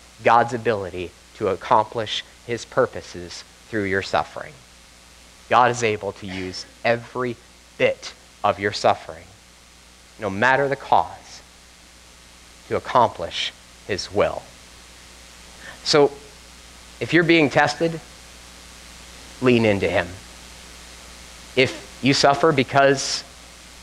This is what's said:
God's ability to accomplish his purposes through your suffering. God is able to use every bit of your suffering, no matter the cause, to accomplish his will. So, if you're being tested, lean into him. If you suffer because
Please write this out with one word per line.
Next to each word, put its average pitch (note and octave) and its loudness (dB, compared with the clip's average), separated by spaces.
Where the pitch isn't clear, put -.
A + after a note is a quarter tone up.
God's A#2 4
ability G2 -6
to G#2 -2
accomplish G#2+ 0
his A#2 -8
purposes F2+ -6
through G#2+ -4
your F#2+ -2
suffering. - -6
God A#2+ 4
is A#2+ -2
able G#2 -2
to - -16
use F#2 -10
every A#2+ -4
bit - -2
of G2 0
your G2+ -2
suffering, F2+ -2
no G#2+ -6
matter C3 2
the C3+ -4
cause, - -2
to A2+ -4
accomplish G2+ 0
his G2 -6
will. F#2 0
So, C#3+ 4
if A#2+ -4
you're E3+ 4
being E3 4
tested, D#3+ 0
lean A#2+ 4
into G2 2
him. F2 0
If - -2
you C3 2
suffer C#3 4
because C#3 0